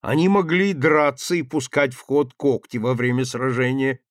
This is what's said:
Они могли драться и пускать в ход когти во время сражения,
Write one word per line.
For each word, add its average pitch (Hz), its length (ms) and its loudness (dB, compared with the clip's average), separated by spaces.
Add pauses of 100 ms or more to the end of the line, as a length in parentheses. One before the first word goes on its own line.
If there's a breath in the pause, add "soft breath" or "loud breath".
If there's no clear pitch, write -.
Они 160 280 2
могли 190 440 2
драться 147 600 0
и 170 80 -2
пускать 135 520 -2
в - 60 -20
ход 139 340 0
когти 127 440 -2
во 120 160 0
время 123 300 0
сражения, 127 760 -2 (100)